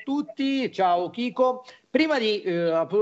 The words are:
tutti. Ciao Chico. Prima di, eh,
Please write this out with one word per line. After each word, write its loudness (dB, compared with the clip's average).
tutti. -2
Ciao 0
Chico. -2
Prima 2
di, 0
eh, 0